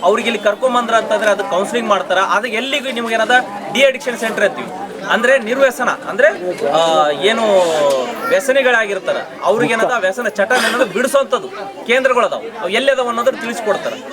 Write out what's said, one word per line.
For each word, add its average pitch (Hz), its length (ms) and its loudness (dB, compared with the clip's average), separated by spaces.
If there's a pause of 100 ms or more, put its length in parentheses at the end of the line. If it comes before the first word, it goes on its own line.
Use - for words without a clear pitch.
ಅವ್ರಿಗೆ 220 240 2
ಇಲ್ಲಿ 226 160 -2
ಕರ್ಕೊಂಬಂದ್ರ 233 520 0
ಅಂತಂದ್ರೆ 214 340 2
ಅದು 202 140 2
ಕೌನ್ಸಿಲಿಂಗ್ 208 460 -2
ಮಾಡ್ತಾರ. 185 280 2
ಅದು 196 300 0
ಎಲ್ಲಿಗೂ 254 440 -4
ನಿಮ್ಗೆ 233 220 -4
ಏನದ 226 320 4 (280)
ಡಿ 254 100 4
ಅಡಿಕ್ಷನ್ 254 340 2
ಸೆಂಟರ್ 208 260 -2
ಅಂತೀವಿ, 127 240 -2 (440)
ಅಂದ್ರೆ 240 280 4
ನಿರ್ವ್ಯಸನ, 247 500 0
ಅಂದ್ರೆ, - 380 -2 (440)
ಆ, 156 380 2
ಏನು 202 320 0 (880)
ವ್ಯಸನಿಗಳಾಗಿರ್ತಾರ 202 880 0 (280)
ಅವ್ರಿಗೆ 214 300 2
ಏನದ 220 260 0
ವ್ಯಸನ 190 280 -2
ಚಟ 202 240 -2
ಅನ್ನೋದು 240 340 0
ಬಿಡಿಸೋಂಥದ್ದು 247 600 -2 (400)
ಕೇಂದ್ರಗಳು 240 380 2
ಅದಾವ, - 160 -4 (180)
ಅವು 175 100 -4
ಎಲ್ಲಿದಾವ 254 380 0
ಅನ್ನೋದನ್ನ 240 340 0
ತಿಳಿಸ್ಕೊಡ್ತಾರ. 214 520 -4 (200)